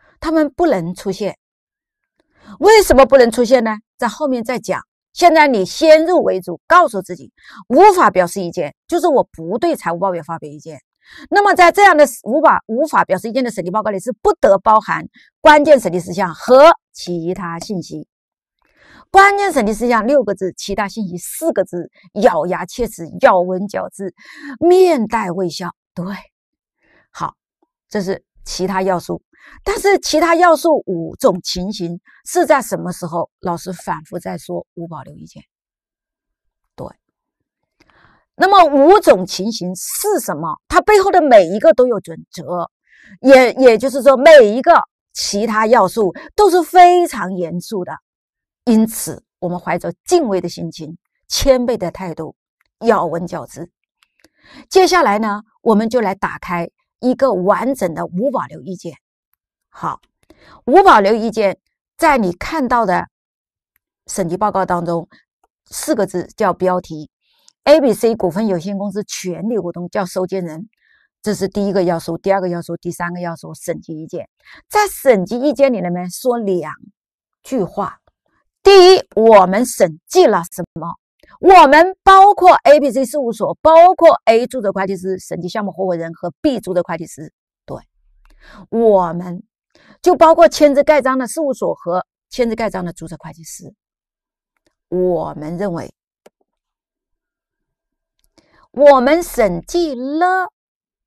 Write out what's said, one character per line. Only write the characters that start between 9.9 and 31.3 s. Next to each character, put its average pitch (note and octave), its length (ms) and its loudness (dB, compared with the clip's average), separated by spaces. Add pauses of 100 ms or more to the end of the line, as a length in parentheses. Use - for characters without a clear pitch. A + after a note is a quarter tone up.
务 F3 60 -8
报 F#3+ 120 -4
表 E3+ 120 -8
发 E3 160 -12
表 D3+ 100 -18
意 D3 100 -18
见。 D3+ 220 -20 (480)
那 G4+ 140 0
么 G4 120 2
在 F4 160 6
这 G4+ 120 2
样 F#4+ 120 6
的 D4 120 6 (160)
无 C4 180 -4
法， C4 260 2
无 B3+ 200 -4
法 G3+ 180 0
表 D#3+ 140 -4
示 A3+ 100 -10
意 A3+ 40 -10
见 B3+ 120 -4
的 A#3 60 -6
审 F3+ 120 -10
计 F3 80 -8
报 G#3+ 120 -4
告 G#3+ 80 -6
里， G3 100 -6
是 B3+ 120 -10
不 - 280 -2
得 G3 160 4
包 G#3+ 240 2
含 D#3+ 260 -8 (360)
关 D4+ 200 6
键 D4 160 6
审 F3+ 140 -6
计 F3 80 -4
事 F3 140 -10
项 F3+ 200 -6
和 C#4 400 6 (160)
其 F3 440 -8
他 E3+ 240 -10
信 F3 240 -10
息。 D#3 260 -16 (1000)
关 G4+ 260 4
键 G4 160 -2
审 A3+ 140 -2
计 A3 80 -4
事 A3 160 -6
项 A3 160 0
六 C4+ 180 2
个 G3+ 100 -6
字， F3+ 220 -8
其 - 180 -10
他 G3+ 140 -6
信 G#3 180 -10
息 F3 120 -10
四 - 340 -6
个 F#3+ 100 0
字， F3 280 -10 (240)
咬 F3 320 0
牙 F3 180 -6
切 A3 240 -8
齿， E3 180 -18 (140)
咬 F#3 200 4
文 F#3 280 -6
嚼 - 220 -10
字， G3 240 -14 (440)
面 F4 480 2
带 - 240 -6
微 F3 200 -6
笑。 F3 240 -12 (180)
对， F3 140 -12 (1040)
好， - 240 -12 (560)
这 G#3 100 -6
是 F#3 240 -8 (220)
其 F3+ 200 -8
他 F#3+ 140 -4
要 F#3+ 180 -2
素。 - 240 -12 (420)
但 G#4+ 140 -4
是 G4 200 2
其 - 220 -2
他 E4+ 160 2
要 E4+ 200 4
素 D4 300 0
五 E3 300 -8
种 F3+ 260 0